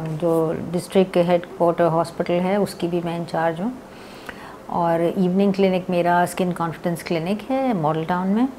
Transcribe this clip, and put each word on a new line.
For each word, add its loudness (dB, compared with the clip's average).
जो 2
district 2
के 4
headquarter 2
hospital 0
है 2
उसकी -2
भी 0
मैं -4
इंचार्ज -2
हूँ -4
और 2
evening 2
clinic 2
मेरा 4
skin -2
confidence -4
clinic -2
है 0
model 0
town 0
में। 2